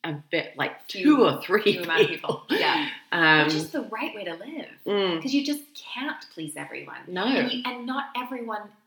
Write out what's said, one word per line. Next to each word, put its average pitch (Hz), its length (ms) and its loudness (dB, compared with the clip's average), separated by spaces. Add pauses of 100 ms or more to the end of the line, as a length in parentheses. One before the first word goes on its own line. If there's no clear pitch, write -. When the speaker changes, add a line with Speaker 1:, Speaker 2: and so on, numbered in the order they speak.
Speaker 1:
a 165 100 -6 (180)
bit, - 260 -4
like, - 340 -6
Speaker 2:
Few, 277 260 6
Speaker 1:
two 240 80 8
or 143 180 4
three 202 200 2
Speaker 2:
few 185 200 4
amount 165 200 2
of - 60 4
people. - 260 -4 (140)
Speaker 1:
people. 381 100 2
Speaker 2:
Yeah. 285 300 2 (240)
Speaker 1:
Um, 156 340 6
Speaker 2:
Which 156 80 2
is 156 160 -2
the 294 120 -4
right - 320 -8
way 202 100 -10
to 170 100 -6
live. 311 340 -12 (180)
Speaker 1:
Mm. 190 360 0
Speaker 2:
'Cause 262 100 -2
you 277 120 2
just 294 180 -4 (120)
can't - 480 -10 (120)
please 156 220 -10
everyone. 139 500 -12
Speaker 1:
No. 180 200 -4
Speaker 2:
And 254 260 2
you, - 120 -4
and 247 220 -6
not 269 200 -4 (100)
everyone 240 540 -8 (160)